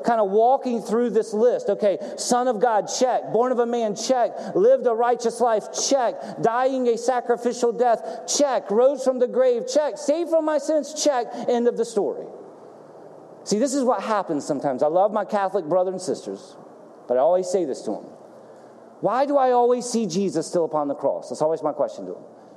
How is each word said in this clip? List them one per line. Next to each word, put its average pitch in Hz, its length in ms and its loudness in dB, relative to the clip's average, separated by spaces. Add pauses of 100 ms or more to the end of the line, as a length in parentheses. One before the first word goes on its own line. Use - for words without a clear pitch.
kind 226 160 2
of 196 80 2
walking 240 540 2
through 233 260 0
this 214 240 0
list. 214 340 2
Okay, 202 300 2 (180)
Son 247 320 0
of 233 120 0
God, 214 280 4
check. 220 460 0
Born 247 180 2
of 226 60 0
a 240 80 2
man, 233 300 -2
check. - 600 -2
Lived 240 300 6
a 240 80 4
righteous 233 480 0
life, 226 220 2 (260)
check. 240 240 2 (300)
Dying 254 460 2
a 226 60 2
sacrificial 240 760 0
death, 226 560 -2
check. 269 420 0
Rose 254 340 4
from 262 140 0
the 247 100 2
grave, 240 400 2
check. 294 300 0
Saved 330 320 0
from 320 160 2
my 302 140 0
sins, 302 440 -2
check. 254 220 2 (240)
End 240 180 2
of 220 80 2
the 220 100 -2
story. 175 420 -4 (1160)
See, 202 120 -2
this 247 160 0
is 277 100 0
what 220 200 0
happens 185 420 -2
sometimes. 139 380 -2
I 151 40 2
love 185 240 2
my 208 140 -2
Catholic 196 400 -2
brothers 185 280 0
and 185 80 -8
sisters, - 540 -8 (520)
but 123 100 2
I 127 40 4
always 180 280 2
say 185 160 0
this 123 160 -6
to 110 120 -6
them. 87 120 -10 (960)
"Why 233 240 0
do 285 120 0
I 254 160 4
always 247 360 2
see 226 160 0
Jesus 165 400 -2
still 170 200 0
upon 151 220 -2
the 139 80 -4
cross?" 113 340 -2
That's 127 120 -8
always 156 220 0
my 147 100 -2
question 110 320 -4
to 92 60 -10
them. - 120 -12 (340)